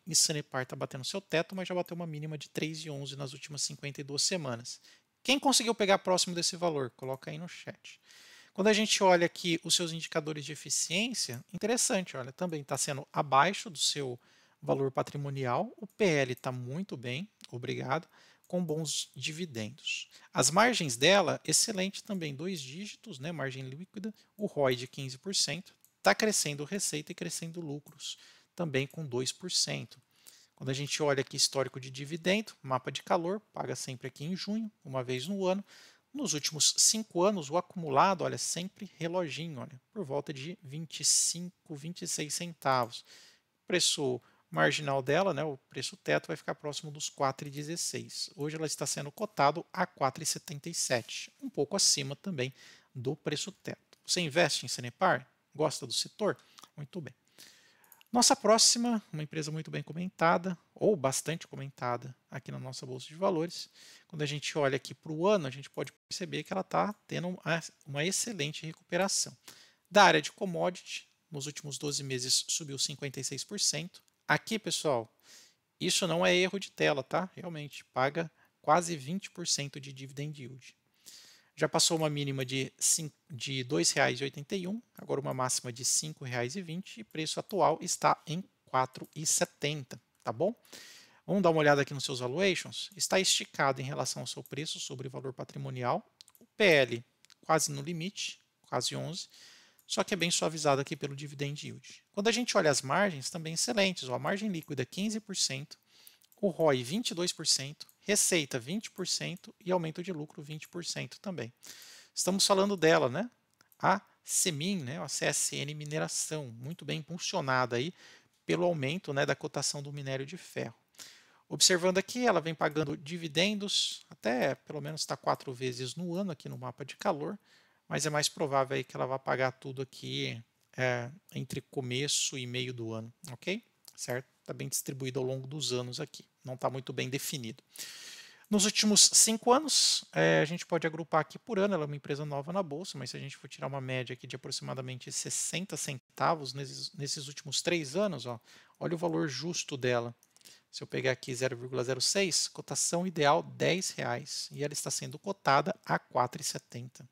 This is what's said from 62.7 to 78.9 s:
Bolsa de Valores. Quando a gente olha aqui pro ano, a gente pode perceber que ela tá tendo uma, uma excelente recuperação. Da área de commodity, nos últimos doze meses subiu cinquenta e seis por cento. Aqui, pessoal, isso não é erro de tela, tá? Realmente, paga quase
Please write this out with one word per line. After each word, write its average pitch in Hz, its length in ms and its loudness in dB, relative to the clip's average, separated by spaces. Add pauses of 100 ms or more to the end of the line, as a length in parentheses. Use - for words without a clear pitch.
Bolsa 131 220 -10
de 156 80 -18
Valores. 175 560 0 (380)
Quando 151 160 -4
a - 20 0
gente 147 320 -4
olha 135 200 4
aqui - 180 -8
pro 160 320 -2
ano, 202 180 4
a 131 60 -6
gente 135 180 -14
pode 147 240 -8 (140)
perceber 151 360 -6
que - 80 -8
ela 190 120 -2
tá 175 280 0 (140)
tendo 151 220 -4
uma, 165 360 -2 (220)
uma 143 180 -4
excelente 170 640 -2
recuperação. 175 720 -2 (540)
Da 196 140 12
área 156 180 8
de - 80 -6
commodity, 180 760 -4 (220)
nos 139 160 -8
últimos 143 320 -10
doze 143 240 -2
meses 131 460 0
subiu 139 320 -4
cinquenta 139 400 -4
e 131 40 -6
seis 135 200 -4
por 208 160 -8
cento. - 420 -2 (260)
Aqui, 151 300 2
pessoal, 143 540 0 (680)
isso 175 280 0
não 170 180 2
é 180 100 6
erro 185 240 2
de - 120 -12
tela, 151 320 2
tá? 175 320 -2
Realmente, 151 500 -12
paga 147 460 0 (280)
quase 165 360 4